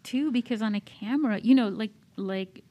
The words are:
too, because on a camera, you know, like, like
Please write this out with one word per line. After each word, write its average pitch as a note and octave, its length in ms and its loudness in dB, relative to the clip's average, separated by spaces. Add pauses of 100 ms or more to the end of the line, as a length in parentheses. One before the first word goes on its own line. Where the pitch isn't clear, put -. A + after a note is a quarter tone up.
too, C#4+ 280 -2
because A#3+ 300 -2
on A3 140 -2
a G#3 80 -4
camera, A#3 600 -2
you B3 120 6
know, A#3+ 140 6
like, G#3+ 240 -4 (240)
like F#3+ 540 -6